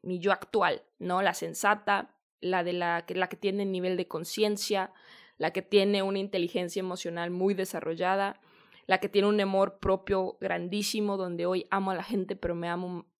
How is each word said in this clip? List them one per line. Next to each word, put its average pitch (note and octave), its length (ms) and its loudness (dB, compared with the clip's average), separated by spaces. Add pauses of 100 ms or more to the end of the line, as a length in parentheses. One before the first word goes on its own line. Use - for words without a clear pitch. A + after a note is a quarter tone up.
mi F3+ 160 -4
yo F#3+ 120 2
actual, F3+ 520 2 (160)
¿no? F3+ 220 0
La G3 120 4
sensata, G3+ 800 0 (260)
la F3+ 220 0
de F3+ 100 -2
la E3+ 320 0
que, F3 100 -10
la F#3 120 2
que F3+ 100 -10
tiene G3+ 280 0
nivel F#3 320 0
de F3 100 -2
conciencia, G3+ 880 0 (440)
la D#3+ 140 0
que D#3 100 -4
tiene G3+ 420 4
una G3 160 0
inteligencia F3+ 600 -2
emocional F3 520 -6
muy F#3 220 2
desarrollada, F#3 880 -2 (460)
la F#3 140 4
que G3 100 -2
tiene G3+ 180 4
un G#3 120 4
amor G3 400 2
propio F#3+ 600 0
grandísimo, G3 760 -2
donde F3 280 -4
hoy F#3 240 0
amo F#3+ 220 0
a F#3 40 -2
la E3+ 80 -6
gente, G3 320 -4
pero F3 200 -4
me E3+ 140 -4
amo F3+ 360 -6 (140)